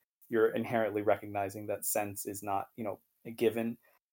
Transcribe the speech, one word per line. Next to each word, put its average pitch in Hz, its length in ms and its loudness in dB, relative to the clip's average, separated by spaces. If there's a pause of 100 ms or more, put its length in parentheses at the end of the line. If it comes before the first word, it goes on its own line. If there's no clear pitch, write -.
(280)
you're 113 200 6
inherently 110 540 0
recognizing 101 640 0
that 101 180 -4
sense 101 420 -2
is 104 160 -6
not, 98 340 -2
you 117 80 -8
know, 98 160 -6 (260)
a 120 40 -10
given, 117 480 0 (340)